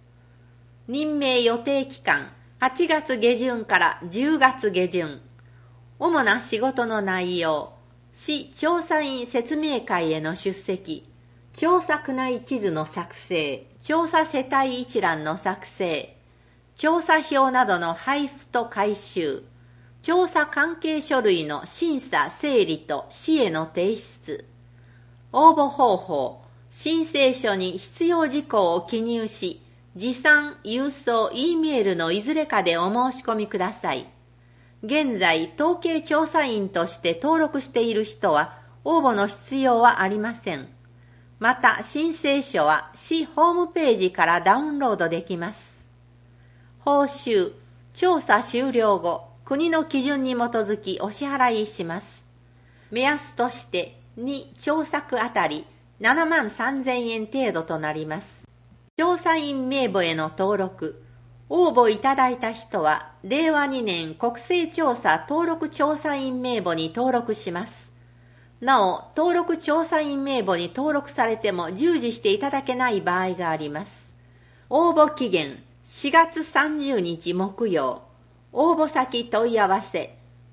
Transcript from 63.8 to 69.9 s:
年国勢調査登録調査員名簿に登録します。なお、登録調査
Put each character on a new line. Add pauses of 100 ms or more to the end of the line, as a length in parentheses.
年
国
勢
調
査
登
録
調
査
員
名
簿
に
登
録
し
ま
す。 (720)
な
お、
登
録
調
査